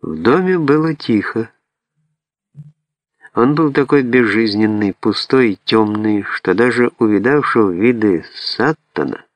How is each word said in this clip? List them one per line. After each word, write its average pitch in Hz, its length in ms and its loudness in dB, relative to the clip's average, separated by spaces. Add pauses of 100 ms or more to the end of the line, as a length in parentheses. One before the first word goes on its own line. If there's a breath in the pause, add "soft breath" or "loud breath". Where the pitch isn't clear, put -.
В 80 180 -8
доме 180 380 2
было 156 340 2
тихо. 113 560 -4 (1800 loud breath)
Он 135 220 2
был 156 160 0
такой 143 320 2
безжизненный, 107 920 0
пустой 113 600 0
и - 100 -10
тёмный, 107 600 0
что - 300 -4
даже 120 460 0
увидавшего 113 720 2
виды 104 540 0 (100)
Саттона - 920 -4 (100)